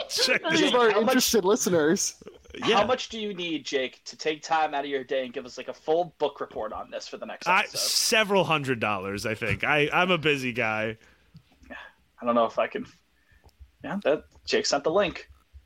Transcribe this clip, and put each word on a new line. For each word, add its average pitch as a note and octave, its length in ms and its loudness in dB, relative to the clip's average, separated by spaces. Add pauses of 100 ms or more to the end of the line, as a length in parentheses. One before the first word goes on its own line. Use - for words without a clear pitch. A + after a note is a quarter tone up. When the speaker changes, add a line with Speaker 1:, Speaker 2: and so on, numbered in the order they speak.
Speaker 1:
check D#4 340 0
this D#4+ 180 2
Speaker 2:
Any D4 80 4
of A#3+ 60 2
Speaker 1:
out. B3 60 4
Speaker 2:
our A#3 120 6
Speaker 3:
How G3+ 100 2
much A3+ 80 2
Speaker 2:
interested A#3+ 340 4
listeners. F3+ 760 2 (440)
Speaker 1:
Yeah. G#3+ 120 4
Speaker 3:
How G#3+ 80 4
much B3 240 -2
do A3+ 100 -10
you G#3 140 -6
need, E3+ 320 -6
Jake, C3 380 -4
to - 120 -16
take D#3 260 -4
time D#3 320 0
out C#3 100 -2
of D3 60 -8
your C3+ 140 -4
day C3 200 -2
and B2 100 -10
give C3 100 -10
us, B2 140 -14
like, B2+ 100 -12
a B2 60 -10
full E3 440 -2
book D3 220 -2
report A2 320 -8
on F#2+ 180 -10
this A2+ 180 -10
for - 100 -10
the - 80 -12
next - 220 -12
Speaker 1:
I, F#3 120 4
Speaker 3:
episode? - 200 -6
Speaker 1:
several G3+ 640 2
hundred C#3 360 0
dollars, G#2 460 -4
I A2 80 -2
think. G#2 300 -2
I, D3 280 2
I'm F3+ 180 4
a F3+ 80 6
busy C3+ 360 0
guy. A2 420 -2 (1300)
Speaker 3:
I A#2+ 40 -8
don't A#2+ 100 2
know A#2 100 6
if A2 120 -4
I A2+ 100 0
can. - 180 -8 (960)
Yeah, D#3+ 220 -6
that D3+ 200 0 (220)
Jake A2 200 0
sent C#3+ 180 0
the D#3+ 60 0
link. F3 380 0 (380)